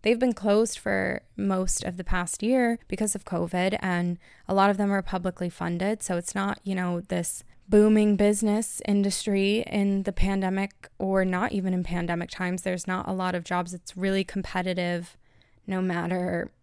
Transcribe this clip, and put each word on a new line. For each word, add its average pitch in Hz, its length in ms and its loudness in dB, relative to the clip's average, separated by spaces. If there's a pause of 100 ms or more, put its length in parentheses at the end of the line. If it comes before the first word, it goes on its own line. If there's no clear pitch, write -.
They've 233 180 2
been 247 140 2
closed 214 440 2
for 190 440 -2 (140)
most 190 480 0
of 180 140 -4
the 185 60 -10
past 180 400 -2
year 233 440 2
because 208 280 -2
of 202 100 -10
covid, 180 560 0
and 175 380 0 (280)
a 190 60 -2
lot 196 160 6
of 196 80 2
them 202 140 2
are 196 100 0
publicly 180 480 -4
funded. 175 540 -4
So 180 120 -2
it's 175 200 -6
not, 196 280 -2
you 196 120 -4
know, 175 260 -2
this 175 420 -4 (240)
booming 208 480 6
business 208 720 2
industry 202 800 2
in 196 380 0
the 196 100 -4
pandemic 190 760 0 (100)
or 190 260 2
not 185 260 0
even 190 220 -2
in 180 100 0
pandemic 175 460 -2
times. 180 320 -4
There's 185 240 -4
not 185 220 -4
a 190 60 -4
lot 185 200 -2
of 175 100 -4
jobs. 175 300 -4
It's - 240 -14
really 190 260 0
competitive 180 920 -4 (480)
no 185 160 -2
matter 180 720 -2 (120)